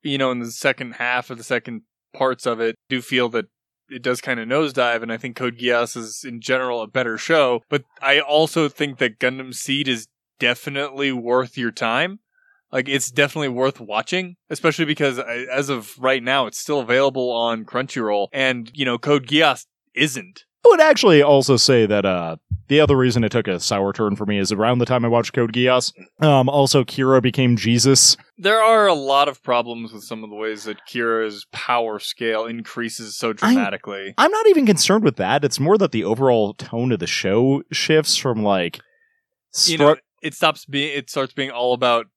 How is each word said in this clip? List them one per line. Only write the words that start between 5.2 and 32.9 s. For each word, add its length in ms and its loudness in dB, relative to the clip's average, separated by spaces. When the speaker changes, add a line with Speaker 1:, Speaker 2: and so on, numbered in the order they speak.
Speaker 1:
Code 220 -6
Geass 400 -2
is, 280 -14
in 140 -14
general, 400 -4
a 60 -8
better 320 -4
show. 500 2
But 160 -4
I 200 2
also 500 0
think 280 -6
that 220 -2
Gundam 340 -4
Seed 340 -4
is 200 -4
definitely 720 -4
worth 460 -2
your 140 -4
time. 480 -4
Like, 160 -4
it's 220 -4
definitely 400 -2
worth 300 -2
watching, 560 -6
especially 380 -2
because 320 -2
I, 340 -8
as 160 -4
of 300 -6
right 240 0
now, 240 0
it's 120 -12
still 220 -4
available 500 0
on 360 -2
Crunchyroll, 680 -4
and, 420 -4
you 120 -4
know, 100 -2
Code 300 0
Geass 400 0
isn't. 500 -4
Speaker 2:
I 40 12
would 120 8
actually 420 6
also 340 6
say 300 4
that, 180 2
uh, 320 -2
the 140 4
other 160 6
reason 260 2
it 80 0
took 160 -2
a 140 -4
sour 320 -2
turn 240 -2
for 100 -6
me 100 -2
is 140 -2
around 300 2
the 40 2
time 200 0
I 40 0
watched 240 0
Code 200 0
Geass, 400 2
um, 280 4
also 340 2
Kira 400 2
became 340 2
Jesus. 600 4
Speaker 1:
There 240 2
are 280 6
a 60 4
lot 340 2
of 160 -10
problems 480 -2
with 100 -18
some 220 -12
of 60 -18
the 40 -16
ways 300 -8
that 140 -8
Kira's 600 -2
power 480 -2
scale 460 -4
increases 680 -10